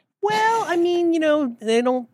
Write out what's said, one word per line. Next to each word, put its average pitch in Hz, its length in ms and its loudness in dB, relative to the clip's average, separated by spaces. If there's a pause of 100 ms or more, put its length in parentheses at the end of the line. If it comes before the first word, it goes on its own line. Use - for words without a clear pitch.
(220)
Well, 427 460 0
I 349 100 -2
mean, 349 360 2
you 330 60 0
know, 302 400 0
they 226 220 0
don't, 254 320 -2